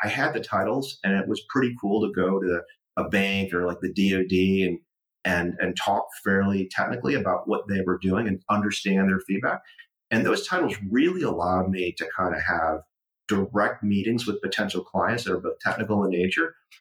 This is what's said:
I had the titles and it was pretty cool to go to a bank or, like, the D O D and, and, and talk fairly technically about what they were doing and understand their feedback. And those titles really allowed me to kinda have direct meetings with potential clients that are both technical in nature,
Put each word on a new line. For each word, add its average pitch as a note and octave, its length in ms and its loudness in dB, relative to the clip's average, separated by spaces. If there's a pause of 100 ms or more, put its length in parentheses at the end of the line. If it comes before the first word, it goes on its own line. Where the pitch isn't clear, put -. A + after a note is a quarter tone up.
I G#2 60 0
had C3+ 240 0
the A2+ 80 -4
titles G#2+ 640 -2
and G2 100 2
it G2 140 0
was G2+ 220 -2
pretty B2 280 0
cool G#2 220 0
to G2+ 140 0
go F#2+ 260 2
to F2+ 220 0 (340)
a E2 140 -4
bank G2 420 0
or, F2+ 140 0
like, F2 160 -4
the F2+ 100 -2
D F#2+ 240 4
O F#2 100 2
D F#2+ 400 4
and, F2 120 -2 (480)
and, F2 320 0
and F2+ 180 -2
talk G2+ 300 0 (160)
fairly G2 480 2
technically B2 440 -2
about F#2+ 320 -2
what G#2 220 -2
they G2 140 0
were F#2 160 0
doing F#2+ 280 0
and F#2+ 240 -2
understand G2+ 580 2
their F#2+ 120 2
feedback. C#3 400 -2 (500)
And A2+ 140 2
those - 220 0
titles E3 300 -2 (140)
really E3+ 320 2
allowed F#2 480 0
me F2+ 220 0
to E2 240 -8
kinda F2+ 240 -2
have D#2+ 400 0 (480)
direct G#2 540 0
meetings G#2 440 0
with G#2 160 -2
potential F#2+ 400 -2
clients G2 420 -2
that F#2+ 80 -2
are F2+ 80 0
both - 200 -4
technical G#2+ 440 0
in F#2+ 60 0
nature, F2 440 0 (260)